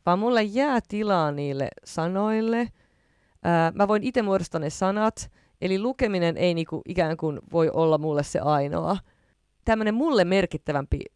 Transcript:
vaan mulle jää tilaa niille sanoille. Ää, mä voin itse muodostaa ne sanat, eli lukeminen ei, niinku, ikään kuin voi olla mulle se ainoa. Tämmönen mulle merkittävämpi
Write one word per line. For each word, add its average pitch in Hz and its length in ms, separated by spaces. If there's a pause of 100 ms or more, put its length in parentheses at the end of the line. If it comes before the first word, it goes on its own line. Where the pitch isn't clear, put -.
vaan 180 120
mulle 226 240
jää 247 460
tilaa 196 440
niille 139 360 (160)
sanoille. 220 840 (760)
Ää, 165 300
mä 196 140
voin 208 140
itse 254 200
muodostaa 190 380
ne 151 100
sanat, 208 600 (300)
eli 190 180
lukeminen 202 580
ei, 175 180
niinku, 165 340
ikään 165 280
kuin 151 240 (120)
voi 160 180
olla 160 280
mulle 147 240
se - 180
ainoa. 151 560 (680)
Tämmönen 220 300
mulle 254 300
merkittävämpi 151 760 (160)